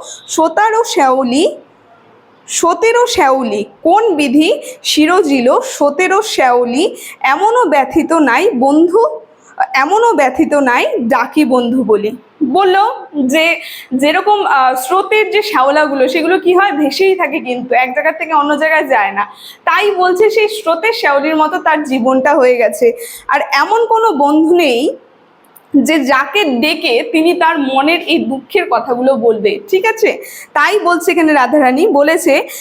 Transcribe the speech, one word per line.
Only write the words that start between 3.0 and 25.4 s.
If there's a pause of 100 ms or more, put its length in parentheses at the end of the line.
শ্যাওলি, (180)
কোন
বিধি (220)
শিরজিল
সতেরো
শ্যাওলি, (260)
এমনও
ব্যথিত
নাই
বন্ধু, (560)
এমনও
ব্যথিত
নাই (140)
ডাকি
বন্ধু
বলি।" (260)
বলল (520)
যে (340)
যেরকম,
আহ,
স্রোতের
যে
শ্যাওলাগুলো
সেগুলো
কি
হয়?
ভেসেই
থাকে,
কিন্তু
এক
জায়গা
থেকে
অন্য
জায়গায়
যায়
না। (380)
তাই
বলছে
সেই
স্রোতের
শ্যাওলির
মতো
তার
জীবনটা
হয়ে
গেছে। (360)
আর (120)
এমন
কোনো
বন্ধু
নেই (800)